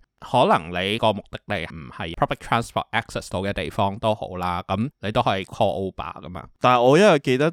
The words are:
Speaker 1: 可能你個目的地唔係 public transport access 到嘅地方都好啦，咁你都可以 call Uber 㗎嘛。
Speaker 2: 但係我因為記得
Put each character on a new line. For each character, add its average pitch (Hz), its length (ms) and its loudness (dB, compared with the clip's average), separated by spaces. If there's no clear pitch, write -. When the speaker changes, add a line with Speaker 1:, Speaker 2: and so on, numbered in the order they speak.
Speaker 1:
可 123 260 2
能 110 260 2
你 95 260 -2
個 110 160 2
目 98 180 -10
的 - 160 -12
地 95 160 -4
唔 71 180 -14
係 85 240 -10
public 139 220 -2
transport - 540 -4
access - 400 -6
到 92 100 -4
嘅 98 120 -2
地 92 160 -6
方 98 300 -2
都 110 140 2
好 92 240 -10
啦， 90 300 -4
咁 104 220 -2
你 101 100 -6
都 120 100 0
可 104 180 0
以 92 60 -6
call 98 460 -2
Uber - 320 -12
㗎 - 60 -12
嘛。 87 160 -12
Speaker 2:
但 127 160 4
係 120 60 4
我 131 160 8
因 208 140 8
為 151 80 6
記 127 180 0
得 151 160 2